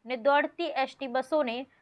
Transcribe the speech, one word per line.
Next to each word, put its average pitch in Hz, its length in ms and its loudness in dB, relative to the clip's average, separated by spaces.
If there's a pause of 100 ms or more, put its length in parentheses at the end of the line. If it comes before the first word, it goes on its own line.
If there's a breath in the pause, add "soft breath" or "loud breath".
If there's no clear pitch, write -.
ને 254 100 -6
દોડતી 285 480 2
એસ 269 360 -2
ટી 269 60 -6
બસોને 262 600 -2 (160)